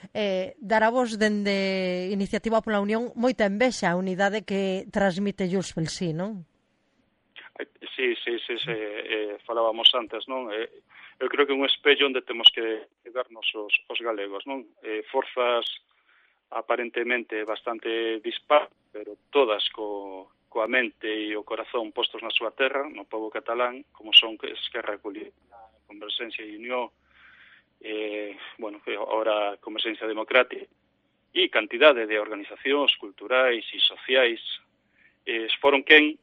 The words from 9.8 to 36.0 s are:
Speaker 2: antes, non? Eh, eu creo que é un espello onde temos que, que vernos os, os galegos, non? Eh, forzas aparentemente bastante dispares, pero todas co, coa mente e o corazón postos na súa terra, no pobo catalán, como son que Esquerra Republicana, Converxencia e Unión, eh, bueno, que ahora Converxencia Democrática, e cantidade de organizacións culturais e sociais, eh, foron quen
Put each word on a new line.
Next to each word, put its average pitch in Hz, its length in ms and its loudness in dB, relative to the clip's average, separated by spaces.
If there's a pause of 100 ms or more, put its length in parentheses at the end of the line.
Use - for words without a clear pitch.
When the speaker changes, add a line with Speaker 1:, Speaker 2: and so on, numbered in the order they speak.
Speaker 2:
antes, 113 320 -4
non? 131 240 -6
Eh, 110 320 -6 (400)
eu 131 80 0
creo 143 160 4
que 139 80 0
é 135 80 2
un 135 80 2
espello 139 400 4
onde 127 160 -2
temos 117 240 4
que, 110 400 0 (160)
que 113 80 -18
vernos 113 400 -6
os, 104 160 -8
os 110 320 -4
galegos, 101 480 -4
non? 135 160 -8 (160)
Eh, 107 240 -6
forzas 123 640 0 (800)
aparentemente 120 960 -2
bastante 113 800 -4
dispares, - 480 2 (160)
pero 104 240 -14 (160)
todas 110 400 4
co, 98 640 -10 (180)
coa 110 160 0
mente 117 400 0
e 107 300 -4
o 104 100 -8
corazón 110 480 -6
postos 117 300 -4
na 107 80 -8
súa 110 180 -4
terra, 135 380 -2
no 101 180 -14
pobo 110 240 -6
catalán, 123 640 -4
como 107 160 -12
son 110 240 -4
que 123 160 -12
Esquerra 110 480 -8
Republicana, - 640 -16 (260)
Converxencia 107 560 -10
e 107 140 -14
Unión, 123 340 -6 (880)
eh, 107 560 -6 (220)
bueno, 107 260 -10
que 113 160 -4
ahora 107 640 2
Converxencia 110 460 -4
Democrática, 110 580 0 (640)
e 180 160 2
cantidade 120 560 6
de 107 160 0
organizacións 107 800 0
culturais 117 720 0
e 101 80 -8
sociais, 120 600 2 (840)
eh, 113 240 -2 (160)
foron 139 240 4
quen 151 360 8